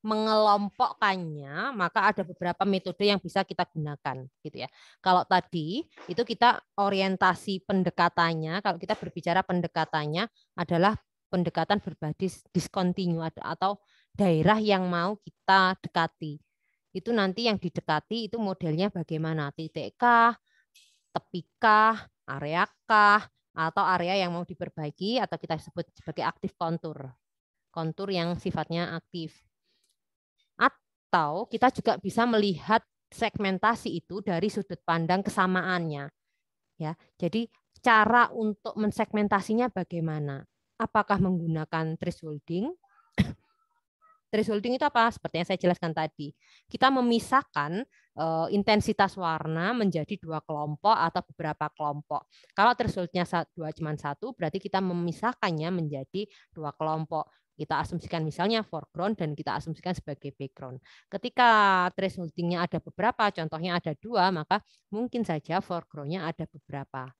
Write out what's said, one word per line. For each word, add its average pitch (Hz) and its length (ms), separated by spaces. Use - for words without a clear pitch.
mengelompokkannya, 208 1800
maka 196 380
ada 202 100
beberapa 175 400
metode 190 400
yang 202 160
bisa - 240
kita 175 240
gunakan, 143 560
gitu 135 240
ya. 131 40
Kalau 185 240
tadi 175 560
itu 180 160
kita 240 380
orientasi 190 920
pendekatannya, 175 960
kalau 190 160
kita 180 160
berbicara 175 480
pendekatannya 165 800
adalah 175 400
pendekatan 175 560
berbasis 165 680
diskontinu 180 680
at-, 160 240
atau 190 380
daerah 180 460
yang 190 260
mau 175 320
kita 190 540
dekati. 160 540
Itu 190 180
nanti 220 380
yang 196 100
didekati 185 680
itu 233 100
modelnya 185 540
bagaimana, 160 580
titik 156 480
kah, 233 380
tepi - 320
kah, 220 480
area 147 400
kah, 208 380
atau 165 280
area 180 360
yang 175 120
mau 170 160
diperbaiki 180 720
atau 175 160
kita 160 240
sebut - 320
sebagai - 320
aktif - 320
kontur. 156 540
Kontur 165 400
yang 175 320
sifatnya 165 560
aktif. 165 360
Atau 175 960
kita 247 160
juga - 320
bisa 214 240
melihat 208 560
segmentasi 208 800
itu 180 320
dari 180 240
sudut 190 360
pandang 165 360
kesamaannya. 180 880
Ya, 160 160
jadi 220 280
cara 226 520
untuk 214 440
mensegmentasinya 214 920
bagaimana? 156 760
Apakah 208 440
menggunakan 160 760
thresholding? 170 720
<coughs> - 280
Thresholding 214 480
itu 269 80
apa? 240 240
Seperti - 320
yang 175 80
saya 185 80
jelaskan 175 400
tadi. 156 320
Kita 262 240
memisahkan, 233 880
eh, 160 320
intensitas 202 640
warna 160 560
menjadi 196 480
dua 156 240
kelompok 151 480
atau 170 400
beberapa 151 400
kelompok. 147 560
Kalau 226 240
thresholdnya 180 480
sa-, 165 320
dua, 160 160
cuman 151 240
satu, 156 400
berarti 175 240
kita 190 240
memisahkannya 175 880
menjadi 160 560
dua 151 240
kelompok. 156 540
Kita 151 240
asumsikan - 400
misalnya 185 400
foreground 185 560
dan 156 160
kita 143 240
asumsikan 165 400
sebagai 139 400
background. 131 480
Ketika 208 880
thresholdingnya 175 720
ada - 160
beberapa, 208 480
contohnya 170 480
ada 156 160
dua, 202 320
maka 185 320
mungkin 233 320
saja 165 400
foregroundnya 160 640
ada 165 160
beberapa. 139 640